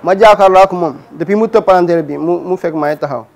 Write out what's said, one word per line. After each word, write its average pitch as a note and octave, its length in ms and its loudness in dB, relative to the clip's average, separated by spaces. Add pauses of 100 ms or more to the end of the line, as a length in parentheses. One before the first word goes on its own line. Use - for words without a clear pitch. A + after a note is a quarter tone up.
Ma E3+ 120 0
jàkkaarloo G3 460 4
ak F#3+ 100 2
moom. F3 260 -6 (140)
Depuis E3 240 -4
mu A3 120 0
tëb G#3+ 160 0
palanteer F3 400 0
bi, C#3+ 140 -8
mu, E3+ 220 -4
mu F3+ 180 -6
fekk D#3+ 180 -6
may D3+ 220 -4
taxaw. C3+ 280 -10 (100)